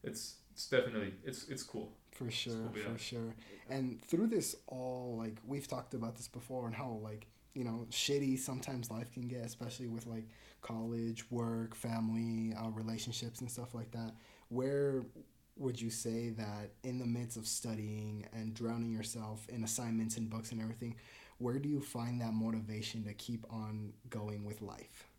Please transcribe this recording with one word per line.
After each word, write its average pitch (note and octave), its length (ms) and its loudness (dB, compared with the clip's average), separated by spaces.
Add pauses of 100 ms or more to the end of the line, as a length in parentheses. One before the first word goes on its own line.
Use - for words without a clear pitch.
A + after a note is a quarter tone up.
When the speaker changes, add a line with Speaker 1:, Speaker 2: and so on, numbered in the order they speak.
Speaker 1:
It's, - 320 -4 (160)
it's - 160 -4
definitely, A2+ 440 6 (120)
it's, - 240 -6
it's - 140 -4
cool. - 300 -6 (200)
Speaker 2:
For A#2+ 180 -2
sure, A#2 240 0
Speaker 1:
It's A2+ 80 0
cool, A2+ 100 -2 (100)
yeah. A2+ 100 0
Speaker 2:
for A2 60 -2
sure. A2+ 360 -2 (340)
And C3 340 0
through G3+ 260 6
this G3+ 280 4 (120)
all, B2+ 500 -2
like, A2 180 -2 (100)
we've C#3 220 -2
talked B2 240 -4
about A2+ 240 0
this - 120 -10
before B2 380 -4
and A2+ 80 0
how, A#2 280 -2
like, G#2+ 240 -6 (280)
you C3 100 0
know, A#2 260 0
shitty C#3+ 480 4
sometimes B2+ 520 -2
life A2+ 220 -2
can A#2+ 160 -2
get, A#2+ 160 -2
especially A#2+ 440 -4
with, A2+ 180 -2
like, A2+ 220 -4 (340)
college, A2+ 680 0
work, A2+ 440 2
family, A2+ 840 4
uh, A2+ 140 0
relationships A2 680 -2
and B2 100 -2
stuff A#2+ 240 -6
like A#2 180 -4
that. A2+ 200 -2 (360)
Where C3+ 560 4 (540)
would B2+ 220 2
you A#2 100 2
say A#2 400 2
that G#2 400 -2 (120)
in B2+ 160 0
the B2 80 0
midst A#2+ 320 2
of A2 80 -4
studying G#2+ 880 -2
and A2 180 0
drowning A#2 400 2
yourself A2 560 -2
in A2+ 160 0
assignments A2+ 540 2
and A2+ 100 0
books A2+ 240 -4
and A2+ 80 -2
everything, A2+ 360 -2 (420)
where B2 200 2
do C#3+ 100 0
you D3 120 4
find A#2+ 400 0
that A2+ 140 2
motivation A2 720 2
to G#2 100 -2
keep A2+ 360 -2
on G#2+ 420 -2 (180)
going G#2 340 -2
with G#2 160 -4
life? - 460 -10 (120)